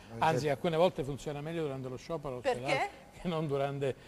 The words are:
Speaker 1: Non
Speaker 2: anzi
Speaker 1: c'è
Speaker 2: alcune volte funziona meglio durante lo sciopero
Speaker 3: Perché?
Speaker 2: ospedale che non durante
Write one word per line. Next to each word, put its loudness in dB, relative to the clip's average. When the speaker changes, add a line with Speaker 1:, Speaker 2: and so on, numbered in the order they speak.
Speaker 1:
Non -4
Speaker 2:
anzi 4
Speaker 1:
c'è 4
Speaker 2:
alcune 2
volte 4
funziona -4
meglio -4
durante -4
lo -6
sciopero -6
Speaker 3:
Perché? 0
Speaker 2:
ospedale 0
che -6
non 0
durante 0